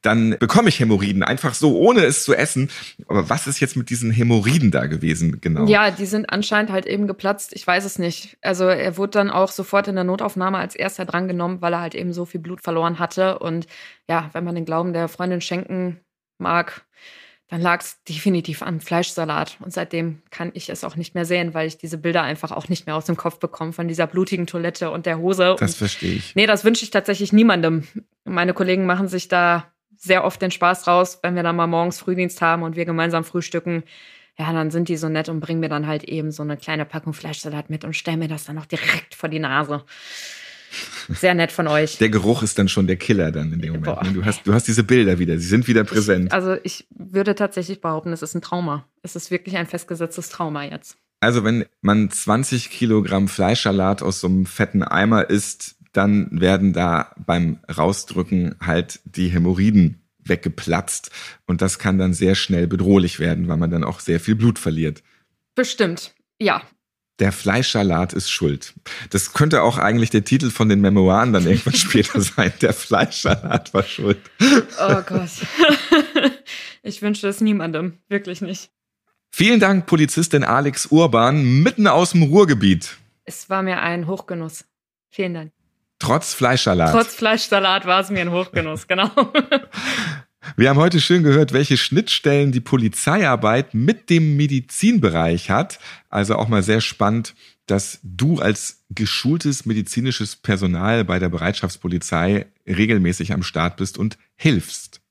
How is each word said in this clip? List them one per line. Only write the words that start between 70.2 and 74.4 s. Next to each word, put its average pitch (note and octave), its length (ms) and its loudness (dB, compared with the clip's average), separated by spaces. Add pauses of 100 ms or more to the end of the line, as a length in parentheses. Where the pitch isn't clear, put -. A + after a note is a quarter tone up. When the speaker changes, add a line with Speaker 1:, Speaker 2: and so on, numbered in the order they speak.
Speaker 1:
Titel C3 260 2
von A2 180 2
den G2+ 140 6
Memoiren G2 500 4
dann F2+ 140 4
irgendwann G2+ 260 2
<laughs> - 20 0
später - 460 2
sein. F#2 400 0
Der - 140 2
Fleischsalat - 1000 -2
war G2 120 2
schuld. G2+ 340 -2 (600)